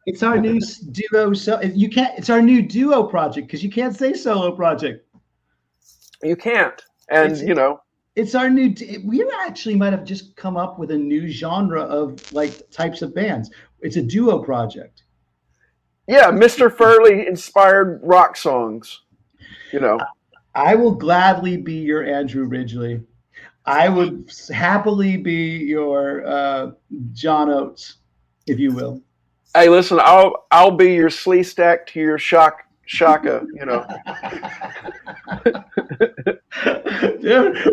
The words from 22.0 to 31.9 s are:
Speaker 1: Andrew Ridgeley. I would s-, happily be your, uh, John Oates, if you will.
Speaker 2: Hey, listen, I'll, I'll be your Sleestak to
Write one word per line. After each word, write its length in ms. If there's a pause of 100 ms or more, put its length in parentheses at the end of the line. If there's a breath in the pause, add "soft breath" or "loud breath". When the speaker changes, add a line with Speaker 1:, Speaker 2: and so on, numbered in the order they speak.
Speaker 1:
Andrew 400
Ridgeley. 580 (640 soft breath)
I 220
would 400
s-, 180
happily 720
be 400
your, 680
uh, 460 (420)
John 380
Oates, 460 (500)
if 100
you 140
will. 280 (540)
Speaker 2:
Hey, 160
listen, 320
I'll, 480
I'll 220
be 240
your 140
Sleestak 800
to 120